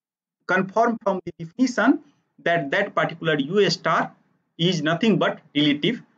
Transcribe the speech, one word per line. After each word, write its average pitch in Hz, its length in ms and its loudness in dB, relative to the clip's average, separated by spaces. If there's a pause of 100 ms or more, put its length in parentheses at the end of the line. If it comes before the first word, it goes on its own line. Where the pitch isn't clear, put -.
(480)
conform 226 560 0
from 190 220 -2
the 170 200 -12
definition 240 540 0 (400)
that 165 320 -2
that 202 240 -2
particular 160 420 -2
U 175 320 2
star 170 440 -2 (440)
is 165 240 0
nothing 165 360 2
but 170 220 -2 (160)
relative 147 460 0 (160)